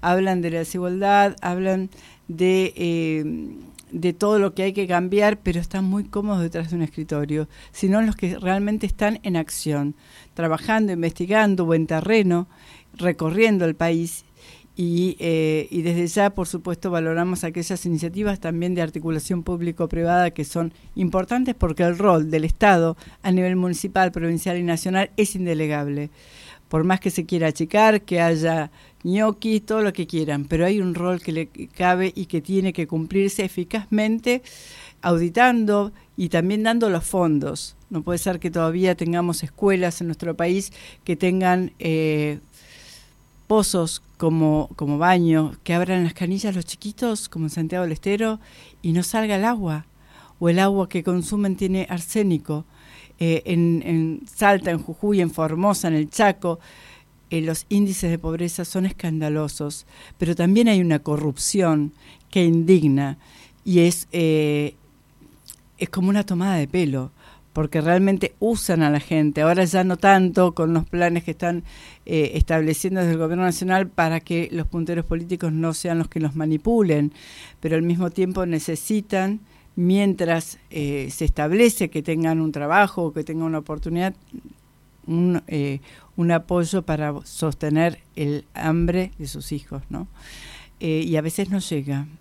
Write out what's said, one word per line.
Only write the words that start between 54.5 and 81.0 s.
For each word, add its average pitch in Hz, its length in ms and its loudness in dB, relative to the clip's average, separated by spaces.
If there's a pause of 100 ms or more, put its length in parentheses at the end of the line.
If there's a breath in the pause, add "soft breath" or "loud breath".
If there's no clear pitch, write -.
en 165 80 0
Jujuy, 196 420 0
en 170 80 2
Formosa, 175 580 0
en 160 60 0
el 151 160 0
Chaco, 190 500 0 (680 loud breath)
eh, 165 120 -2
los 160 280 -4
índices 196 400 0
de 165 100 0
pobreza 165 460 -4
son 185 200 -2
escandalosos, 151 1000 -4 (320 loud breath)
pero 170 180 0
también 196 320 4
hay 202 140 6
una 165 180 2
corrupción 151 920 0 (360 loud breath)
que 185 140 2
indigna, 160 760 4 (460 loud breath)
y 175 180 4
es, 170 300 2
eh, 151 640 0 (1000)
es 175 120 -6
como 185 200 0
una 202 160 2
tomada 185 320 0
de 143 100 0
pelo, 139 440 -2 (420 loud breath)
porque 156 280 -2
realmente 185 580 2
usan 202 440 2
a 147 80 4
la 147 80 2
gente, 151 420 0
ahora 175 220 4
ya 185 200 2
no 180 140 0
tanto 185 560 6
con 165 220 2
los 160 120 0
planes 170 360 0
que 170 80 -6
están, 170 320 -4 (420 loud breath)
eh, 156 300 0
estableciendo 160 640 0
desde 170 140 2
el 160 40 0
gobierno 170 280 0
nacional 185 420 0
para 165 320 0
que 170 320 -4
los 165 160 -4
punteros 170 380 -2
políticos 170 460 -4
no 160 220 -2
sean 170 240 -2
los 165 100 0
que - 120 -6
los 151 160 -2
manipulen, 156 800 2 (460 loud breath)
pero 160 160 -2
al 160 60 2
mismo 170 300 0
tiempo 185 340 -2
necesitan, 190 960 -2 (360 soft breath)
mientras, 180 840 0 (100)
eh, 143 420 -6